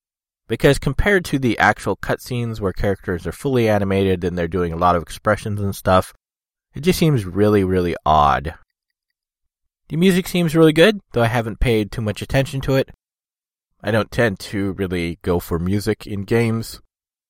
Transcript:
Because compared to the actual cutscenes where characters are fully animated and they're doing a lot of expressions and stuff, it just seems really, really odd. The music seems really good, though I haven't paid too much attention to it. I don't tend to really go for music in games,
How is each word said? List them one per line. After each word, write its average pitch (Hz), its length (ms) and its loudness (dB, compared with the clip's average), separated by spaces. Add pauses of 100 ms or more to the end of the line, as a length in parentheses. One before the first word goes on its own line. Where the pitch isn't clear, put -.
(480)
Because 135 320 2
compared 180 460 0
to 143 120 -2
the 127 220 0
actual 101 360 2
cutscenes 117 640 -6
where 95 140 -2
characters 95 520 -4
are 82 80 -6
fully 127 360 0
animated 98 560 2
and 87 120 -2
they're 85 120 -2
doing 87 240 -2
a 82 40 -6
lot 87 200 4
of 80 60 -2
expressions 104 580 -4
and 98 160 -4
stuff, 92 360 2 (640)
it 131 60 -12
just 170 180 0
seems 147 260 2
really, 101 380 2
really 90 320 0 (100)
odd. 73 500 2 (1400)
The 147 60 -6
music 180 300 4
seems 170 300 0
really 160 160 8
good, 196 260 4 (140)
though 120 100 0
I 117 40 2
haven't 113 340 -2
paid 110 320 0
too 120 100 -6
much 104 180 -4
attention 135 420 -2
to 135 120 -2
it. 135 160 -2 (920)
I 104 100 -4
don't 107 180 0
tend 117 300 0
to 98 320 -6
really 87 500 -4
go 87 180 0
for - 180 -4
music 101 480 -2
in 101 180 -8
games, 113 580 -2 (480)